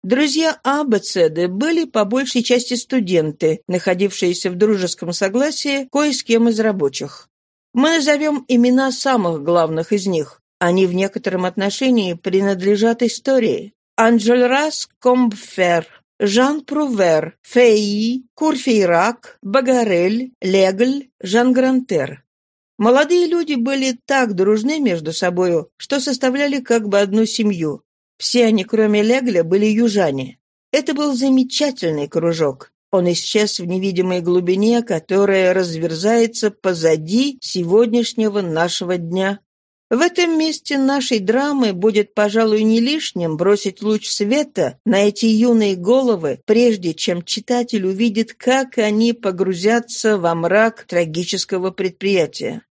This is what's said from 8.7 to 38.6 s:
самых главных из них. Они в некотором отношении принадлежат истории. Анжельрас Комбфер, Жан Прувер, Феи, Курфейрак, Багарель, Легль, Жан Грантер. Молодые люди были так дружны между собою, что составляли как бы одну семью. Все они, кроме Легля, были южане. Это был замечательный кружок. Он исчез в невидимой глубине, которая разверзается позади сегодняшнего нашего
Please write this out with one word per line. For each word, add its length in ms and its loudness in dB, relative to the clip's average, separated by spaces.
самых 500 -2
главных 520 0
из 120 -2
них. 380 -4
Они 260 2
в 80 -2
некотором 500 -4
отношении 680 -2
принадлежат 880 0
истории. 720 -2
Анжельрас 920 2
Комбфер, 880 0
Жан 420 0
Прувер, 800 -2
Феи, 840 2
Курфейрак, 1040 0
Багарель, 1000 0
Легль, 680 0
Жан 320 0
Грантер. 720 0
Молодые 480 4
люди 300 -2
были 500 -2
так 300 0
дружны 440 0
между 340 -2
собою, 640 -2
что 220 -4
составляли 600 -2
как 300 0
бы 100 2
одну 260 2
семью. 560 -4
Все 280 2
они, 180 2
кроме 380 2
Легля, 420 2
были 220 2
южане. 720 0
Это 220 -2
был 200 -2
замечательный 960 -2
кружок. 640 -2
Он 200 2
исчез 480 -2
в 60 -8
невидимой 560 -2
глубине, 600 0
которая 680 0
разверзается 960 0
позади 920 0
сегодняшнего 1000 0
нашего 560 -2